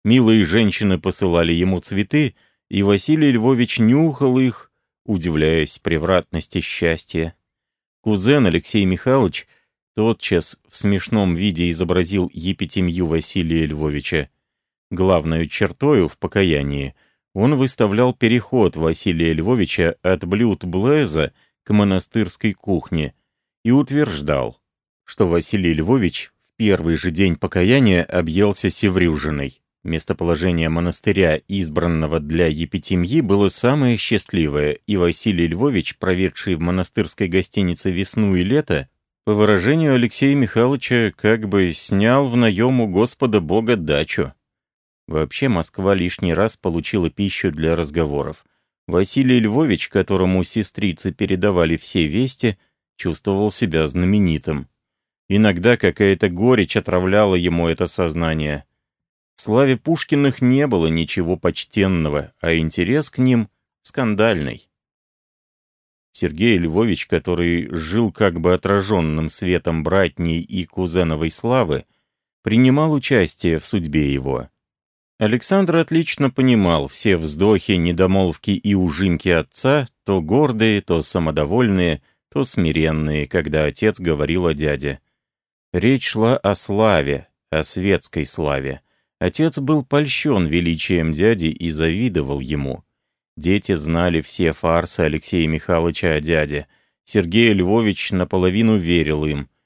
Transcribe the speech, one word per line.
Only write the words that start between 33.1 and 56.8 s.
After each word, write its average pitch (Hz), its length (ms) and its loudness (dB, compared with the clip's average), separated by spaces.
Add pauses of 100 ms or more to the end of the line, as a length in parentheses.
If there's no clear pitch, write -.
было 101 300 2
самое 123 480 0
счастливое, 73 880 -2
и 104 100 -2
Василий 87 500 0
Львович, 98 520 -2
проведший 92 560 -2
в 78 60 -4
монастырской 92 680 -4
гостинице 92 640 -2
весну 98 440 -2
и 90 100 2
лето, 98 440 -2 (380)
по 107 80 2
выражению 107 600 2
Алексея 127 420 2
Михайловича, 120 800 0
как 110 360 0
бы 92 240 2
снял 120 520 2
в 120 80 -4
наем 120 460 2
у 110 80 0
Господа 104 540 0
Бога 110 340 0
дачу. 76 560 -2 (720)
Вообще 78 420 -4
Москва 98 460 0
лишний 87 380 -2
раз 101 240 0
получила 85 540 -2
пищу 98 420 -4
для 80 240 0
разговоров. 73 720 -4 (400)
Василий 123 520 2
Львович, 113 500 0
которому 92 560 2
сестрицы 95 680 -4
передавали 90 640 0
все 82 300 0
вести, 110 500 -2 (400)
чувствовал 98 540 -2
себя 80 360 0
знаменитым. 82 800 0 (600)
Иногда 104 480 4
какая-то 98 540 2
горечь 104 460 2
отравляла 95 580 2